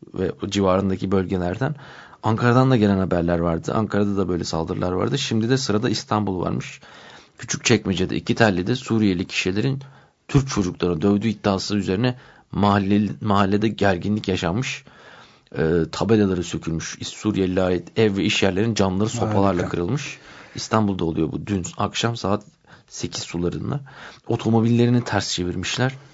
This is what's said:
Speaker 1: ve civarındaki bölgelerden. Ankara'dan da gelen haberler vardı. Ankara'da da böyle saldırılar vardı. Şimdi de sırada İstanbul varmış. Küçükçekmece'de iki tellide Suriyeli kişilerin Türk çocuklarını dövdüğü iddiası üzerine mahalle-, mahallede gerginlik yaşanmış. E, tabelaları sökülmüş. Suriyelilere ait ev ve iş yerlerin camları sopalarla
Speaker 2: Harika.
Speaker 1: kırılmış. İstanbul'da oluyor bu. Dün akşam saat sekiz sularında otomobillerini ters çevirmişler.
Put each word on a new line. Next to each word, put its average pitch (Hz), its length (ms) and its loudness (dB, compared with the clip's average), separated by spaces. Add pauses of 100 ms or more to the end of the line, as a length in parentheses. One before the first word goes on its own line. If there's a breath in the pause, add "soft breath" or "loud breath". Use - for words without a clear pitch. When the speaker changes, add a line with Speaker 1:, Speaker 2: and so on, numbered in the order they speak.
(140)
Speaker 1:
ve 92 180 -4 (180)
civarındaki 95 640 2
bölgelerden. 95 640 -2 (480 loud breath)
Ankara'dan 120 480 4
da 127 60 4
gelen 101 200 4
haberler 87 420 0
vardı. 82 360 -2
Ankara'da 101 420 0
da 92 120 0
böyle 90 140 -2
saldırılar 92 480 -4
vardı. 104 260 -2
Şimdi 113 320 -2
de 131 80 2
sırada 117 320 -2
İstanbul 104 520 -2
varmış. - 400 -6 (560 loud breath)
Küçükçekmece'de - 800 0
iki - 200 -2
tellide 104 400 2
Suriyeli 104 500 0
kişilerin 120 540 -2 (480 loud breath)
Türk 135 220 2
çocuklarını 87 520 0
dövdüğü 101 260 2
iddiası 101 480 0
üzerine 104 400 0 (360 loud breath)
mahalle-, 101 580 4 (120)
mahallede 104 460 2
gerginlik 101 600 0
yaşanmış. 95 560 -2 (760 loud breath)
E, 80 220 2 (120)
tabelaları 98 520 2
sökülmüş. 82 580 -6
Suriyelilere 92 640 -2
ait 90 340 -2
ev 104 180 2
ve 92 60 0
iş - 200 0
yerlerin 101 300 0
camları 98 360 2
sopalarla 107 380 0
Speaker 2:
Harika. 87 220 0
Speaker 1:
kırılmış. 117 500 -4 (360 loud breath)
İstanbul'da 101 500 0
oluyor 80 260 0
bu. 78 160 -8
Dün 92 180 -2 (120)
akşam 117 380 -2
saat 101 280 -2 (440 loud breath)
sekiz - 360 -10
sularında 87 560 -4 (480 loud breath)
otomobillerini 117 760 2
ters - 300 -2
çevirmişler. 90 640 -2 (180)